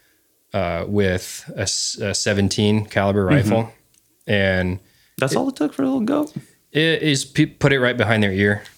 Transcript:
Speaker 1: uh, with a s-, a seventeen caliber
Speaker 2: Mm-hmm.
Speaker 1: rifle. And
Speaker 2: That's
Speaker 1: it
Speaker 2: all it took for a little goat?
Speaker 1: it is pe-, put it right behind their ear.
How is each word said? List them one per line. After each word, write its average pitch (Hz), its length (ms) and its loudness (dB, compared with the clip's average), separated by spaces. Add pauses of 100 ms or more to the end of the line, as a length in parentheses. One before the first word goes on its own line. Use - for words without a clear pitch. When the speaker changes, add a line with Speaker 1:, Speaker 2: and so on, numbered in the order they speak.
(540)
Speaker 1:
uh, 87 320 -4
with 98 680 -2
a 107 60 -4
s-, - 380 -6
a 101 140 -4
seventeen 104 720 0
caliber 101 400 0
Speaker 2:
Mm-hmm. 90 80 4 (160)
Speaker 1:
rifle. 113 220 0 (540)
And 95 520 0 (400)
Speaker 2:
That's 135 140 -2
Speaker 1:
it - 60 0
Speaker 2:
all 269 100 -2
it 269 80 -6
took 302 180 -2
for 269 80 -2
a 269 40 0
little 262 160 -2
goat? 285 300 -2 (400)
Speaker 1:
it 160 300 0
is 143 220 0
pe-, 151 220 0
put 147 260 2
it 135 80 2
right 123 160 2
behind 110 260 2
their 98 100 2
ear. 101 300 2 (160)